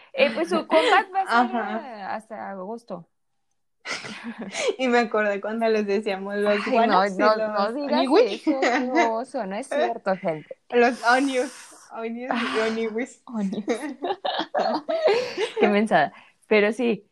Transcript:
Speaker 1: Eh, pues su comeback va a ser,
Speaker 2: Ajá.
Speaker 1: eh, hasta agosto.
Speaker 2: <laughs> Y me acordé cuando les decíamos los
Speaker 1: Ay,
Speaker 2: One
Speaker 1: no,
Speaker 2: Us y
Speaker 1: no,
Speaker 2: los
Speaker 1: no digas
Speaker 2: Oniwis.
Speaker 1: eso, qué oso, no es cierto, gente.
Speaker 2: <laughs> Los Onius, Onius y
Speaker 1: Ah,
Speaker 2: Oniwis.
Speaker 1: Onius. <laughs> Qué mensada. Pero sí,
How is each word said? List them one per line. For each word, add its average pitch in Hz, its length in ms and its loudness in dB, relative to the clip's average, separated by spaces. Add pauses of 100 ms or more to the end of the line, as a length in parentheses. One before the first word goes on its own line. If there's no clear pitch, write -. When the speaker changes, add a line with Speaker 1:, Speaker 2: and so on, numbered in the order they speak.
(140)
Speaker 1:
Eh, 269 200 4
pues 330 160 -4
su 320 180 -2
comeback 381 460 4
va 392 80 -2
a 240 260 2
ser, 226 100 -6
Speaker 2:
Ajá. 220 420 -6
Speaker 1:
eh, - 40 -12
hasta 202 460 -10
agosto. 196 580 -12 (800)
Speaker 2:
<laughs> - 920 -8
Y 262 100 0
me 240 100 4
acordé 214 400 0
cuando 220 300 -2
les 214 160 2
decíamos 202 500 -4
los 208 320 0
Speaker 1:
Ay, 247 100 2
Speaker 2:
One 226 100 4
Speaker 1:
no, 190 160 6
Speaker 2:
Us 202 100 0
y 185 40 -8
Speaker 1:
no, 214 200 4
Speaker 2:
los 220 160 -2
Speaker 1:
no 208 200 0
digas 277 260 -2
Speaker 2:
Oniwis. 269 480 4
Speaker 1:
eso, 277 120 0
qué 262 500 2
oso, 226 360 -4
no 190 100 -6
es 247 120 -8
cierto, 233 500 -2
gente. 160 460 -6
Speaker 2:
<laughs> - 80 -20
Los 240 340 4
Onius, 254 480 2 (400)
Onius 233 400 -6
y - 20 -2 (260)
Speaker 1:
Ah, 220 80 0
Speaker 2:
Oniwis. 226 560 -6
Speaker 1:
Onius. 208 400 -6
<laughs> 392 1900 -2
Qué 226 80 4
mensada. 202 460 2 (340)
Pero 208 240 4
sí, 233 400 -2